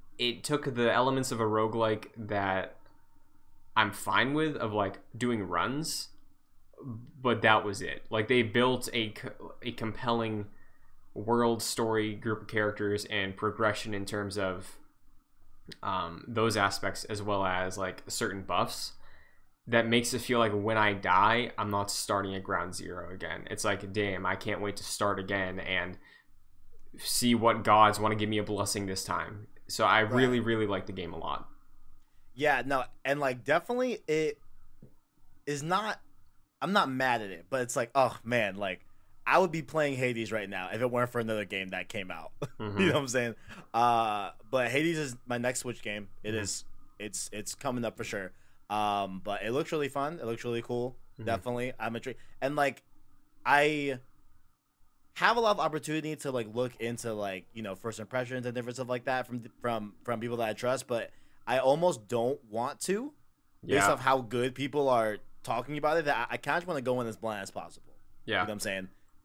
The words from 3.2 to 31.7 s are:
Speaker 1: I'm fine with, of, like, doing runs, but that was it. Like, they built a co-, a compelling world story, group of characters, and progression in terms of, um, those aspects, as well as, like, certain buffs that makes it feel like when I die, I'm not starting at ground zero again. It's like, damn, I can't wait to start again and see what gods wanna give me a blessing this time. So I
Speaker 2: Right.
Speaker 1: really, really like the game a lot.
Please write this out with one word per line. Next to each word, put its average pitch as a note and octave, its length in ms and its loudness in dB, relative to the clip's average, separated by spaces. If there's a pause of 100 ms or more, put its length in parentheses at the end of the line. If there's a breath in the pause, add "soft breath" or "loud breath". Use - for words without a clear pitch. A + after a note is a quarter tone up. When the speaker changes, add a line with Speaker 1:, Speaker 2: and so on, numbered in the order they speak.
Speaker 1:
I'm G#2 160 4
fine G#2+ 420 2
with, D3+ 220 0
of, A2 160 -2
like, G2+ 260 2 (180)
doing A#2 280 0
runs, F#2 640 -2 (1120)
but A#2 220 2
that A2 220 8
was G2+ 160 -4
it. D#2 300 -6
Like, A2 180 0
they B2 140 6
built A#2+ 500 2
a A2+ 180 -2
co-, - 520 -12
a A#2+ 100 -6
compelling A2+ 720 -2 (680 soft breath)
world A#2 480 2
story, A2 520 0
group G#2+ 280 -4
of G#2 60 -14
characters, G#2 560 0
and G2 320 -2
progression G#2+ 580 0
in G2+ 100 -2
terms G2+ 320 -4
of, F#2+ 420 -4 (1040)
um, F2+ 440 -4
those A2 300 2
aspects, G2+ 480 0
as G#2 180 -6
well G2+ 220 0
as, F#2 340 0
like, F#2 300 -4
certain G2 340 -4
buffs G2 520 -2 (720 soft breath)
that A#2 180 6
makes A#2+ 280 2
it A#2 60 -2
feel A#2+ 180 2
like A2+ 140 4
when G#2+ 260 2
I G#2 160 4
die, G2 640 4
I'm G#2 120 0
not G2+ 200 0
starting G2 440 0
at F#2+ 80 -6
ground F#2 320 -2
zero F2 380 -8
again. F#2 380 -8
It's G#2+ 140 -4
like, G2+ 280 0
damn, G2 320 0
I F#2 100 2
can't G2 280 -4
wait G2+ 160 -4
to - 60 -10
start G2+ 360 0
again F#2+ 400 -2
and F2+ 380 -4 (960 soft breath)
see - 380 2
what A2 300 4
gods G#2+ 360 8
wanna G#2+ 160 2
give G#2 140 0
me G#2+ 80 2
a G#2 40 0
blessing G2+ 440 -2
this F#2+ 180 -4
time. G2+ 420 -4 (220)
So - 160 0
I G#2+ 200 8
Speaker 2:
Right. A2 100 0
Speaker 1:
really, B2 260 6
really A2 260 2
like F#2+ 200 -2
the F#2+ 60 -8
game F#2 200 -6
a - 60 -8
lot. - 300 -6 (840)